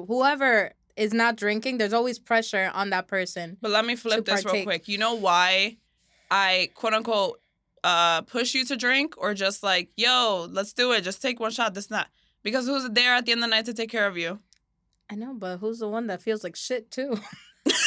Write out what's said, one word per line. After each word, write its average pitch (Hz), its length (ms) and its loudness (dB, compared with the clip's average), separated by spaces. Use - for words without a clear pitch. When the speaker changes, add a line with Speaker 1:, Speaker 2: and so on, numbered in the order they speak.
Speaker 1:
whoever 254 680 2
is 214 180 0
not 233 220 4
drinking, 220 440 -2
there's 208 140 0
always 233 260 0
pressure 214 560 0
on 196 160 -2
that 185 160 -2
person 180 540 -6
Speaker 2:
But 214 100 -4
let 214 140 4
me 240 100 -2
flip 226 300 -2
Speaker 1:
to 196 60 0
Speaker 2:
this 196 140 2
real 196 60 0
Speaker 1:
partake. 190 140 0
Speaker 2:
quick. 170 220 -4
You 202 120 -4
know 233 160 0
why 190 640 4
I, 185 460 2
quote 220 180 -2
unquote, 220 480 0
uh, 170 380 4
push 247 320 -2
you 262 120 0
to 269 100 -4
drink, 262 420 0
or 208 160 -2
just 196 300 0
like, 180 320 0
"Yo, 226 560 2
let's 196 220 -2
do 247 180 2
it. 220 100 4
Just 185 220 -6
take 247 160 -4
one 233 120 -2
shot, 226 220 -2
this 196 140 -10
and 220 100 -6
that." 170 120 -4
Because 240 240 -2
who's 269 240 -2
there 247 240 4
at 247 100 0
the 240 60 0
end 233 80 2
of 233 100 0
the 220 60 2
night 220 100 0
to 240 80 -6
take 226 160 -6
care 226 160 0
of 190 120 -2
you? 170 220 -6
Speaker 1:
I 208 40 -10
know, 240 180 -10
but 185 240 -8
who's 220 220 -6
the 220 80 -6
one 226 200 -4
that 185 140 -6
feels 214 220 -4
like 175 120 -10
shit - 360 -6
too? 254 280 -4
<laughs> - 80 2